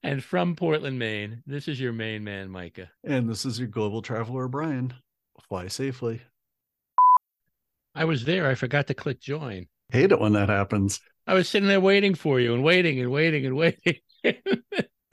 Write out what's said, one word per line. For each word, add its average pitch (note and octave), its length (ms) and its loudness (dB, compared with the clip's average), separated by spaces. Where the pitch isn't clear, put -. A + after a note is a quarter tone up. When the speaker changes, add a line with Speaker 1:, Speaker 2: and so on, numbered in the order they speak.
Speaker 1:
And C3+ 100 -4
from F3 360 -2
Portland, D3+ 420 -2
Maine, G#2+ 480 -6
this C#3+ 220 -8
is C3+ 100 -6
your B2 140 -4
Maine A2 280 -6
man, G2 280 -10
Micah. F2+ 420 -14
Speaker 2:
And B2+ 240 -2
this A2 160 -6
is B2 120 -6
your B2 120 -6
global G#2+ 320 -4
traveler, B2 480 -8
Brian. C3 440 -6
Fly F#2 220 -8
safely. B2 500 -6
Speaker 1:
I D3 80 -2
was D3 220 -2
there. E3 240 0
I C3 60 2
forgot C3+ 320 -2
to C#3 60 -4
click - 280 -8
join. C3 460 -10
Speaker 2:
Hate C#3+ 220 6
it - 80 6
when G#2+ 140 4
that G2+ 160 4
happens. G2 500 0
Speaker 1:
I - 80 2
was F#3 140 4
sitting G3+ 220 2
there G3 100 4
waiting G3 340 4
for C#3 280 2
you A#2 120 2
and B2 80 0
waiting E3 380 4
and B2 100 -2
waiting D3 360 0
and C3 100 -2
waiting. E3 400 0
<laughs> - 140 0